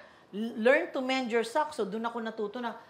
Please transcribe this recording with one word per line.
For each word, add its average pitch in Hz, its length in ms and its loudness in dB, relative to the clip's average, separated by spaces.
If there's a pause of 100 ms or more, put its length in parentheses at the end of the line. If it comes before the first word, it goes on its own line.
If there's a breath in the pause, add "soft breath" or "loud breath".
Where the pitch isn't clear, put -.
(300 loud breath)
L-, 220 280 -4
learn 269 320 6
to 285 100 -2
mend 262 300 0
your 226 140 2
socks." 302 340 0
So 214 60 0
doon 208 200 -4
ako 233 160 -2
natuto 220 380 -6
na 233 180 -6 (120 loud breath)